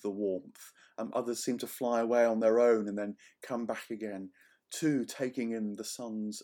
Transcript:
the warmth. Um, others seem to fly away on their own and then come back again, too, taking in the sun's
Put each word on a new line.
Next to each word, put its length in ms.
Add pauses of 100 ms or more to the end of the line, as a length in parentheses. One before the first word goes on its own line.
the 80
warmth. 640 (260)
Um, 160
others 300
seem 160
to 80
fly 340
away 240
on 140
their 200
own 280
and 100
then 180 (260)
come 240
back 260
again, 400 (400)
too, 340
taking 460
in 240
the 80
sun's 600